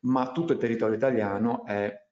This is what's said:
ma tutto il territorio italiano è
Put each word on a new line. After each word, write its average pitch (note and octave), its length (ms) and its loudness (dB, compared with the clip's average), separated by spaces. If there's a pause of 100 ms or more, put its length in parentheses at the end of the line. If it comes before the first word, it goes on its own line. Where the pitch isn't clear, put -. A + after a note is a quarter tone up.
ma B2+ 300 0
tutto E3 220 0
il G#2+ 60 0
territorio A2+ 360 0
italiano A2 680 0
è G2+ 460 -4